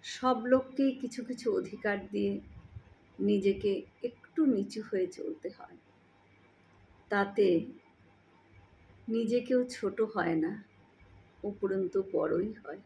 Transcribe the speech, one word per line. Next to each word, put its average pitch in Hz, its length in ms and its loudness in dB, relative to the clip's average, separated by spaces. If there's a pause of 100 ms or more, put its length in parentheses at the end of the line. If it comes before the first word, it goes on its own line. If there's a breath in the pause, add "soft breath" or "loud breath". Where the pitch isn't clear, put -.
সব 247 420 0
লোককেই 262 480 4
কিছু 247 320 -8
কিছু 233 320 -2
অধিকার 202 520 -4
দিয়ে 202 320 -2 (800)
নিজেকে 196 600 2 (200)
একটু - 420 -2
নিচু 220 380 2
হয়ে 190 240 -2
চলতে - 520 -8
হয়, - 180 -18 (1300)
তাতে 196 520 4 (1500)
নিজে 226 320 2
কেউ 247 240 2
ছোট 220 360 -4
হয় 180 340 0
না, 165 300 0 (800)
উপরন্তু 190 600 -2 (100)
বড়ই 165 400 0
হয়। - 340 -12